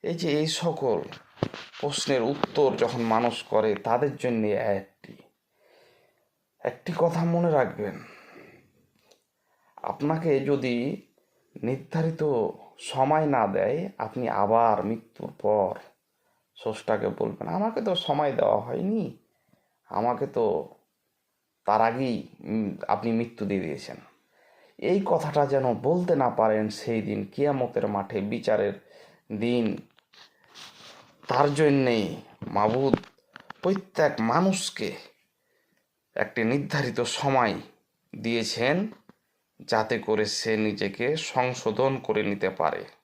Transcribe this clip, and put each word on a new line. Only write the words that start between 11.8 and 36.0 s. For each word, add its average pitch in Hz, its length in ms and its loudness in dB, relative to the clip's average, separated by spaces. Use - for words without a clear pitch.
সময় 147 460 2
না 127 220 4
দেয়, 110 500 0
আপনি 117 320 -4
আবার 107 540 4
মৃত্যুর - 560 -6
পর 104 400 2
স্রষ্টাকে 107 520 -2
বলবেন, - 400 -4
"আমাকে 214 340 -2
তো 202 140 0
সময় 147 360 0
দেওয়া 104 300 2
হয়নি, 175 560 -4
আমাকে 120 380 -2
তো 104 480 -2
তার 107 160 4
আগেই, 117 460 0
উম, 107 380 -4
আপনি 110 240 0
মৃত্যু 113 340 -2
দিয়ে 98 160 0
দিয়েছেন।" 71 360 -8
এই 185 280 0
কথাটা 156 400 2
যেন 131 280 2
বলতে 165 420 2
না 131 140 2
পারেন 107 400 2
সেই 113 320 -4
দিন, 104 240 -4
কিয়ামতের 127 640 0
মাঠে, 101 340 -2
বিচারের 107 520 0
দিন। 113 460 0
তার 143 260 4
জন্যেই 127 680 4
মাবুদ 113 480 2
প্রত্যেক 175 600 0
মানুষকে 131 760 0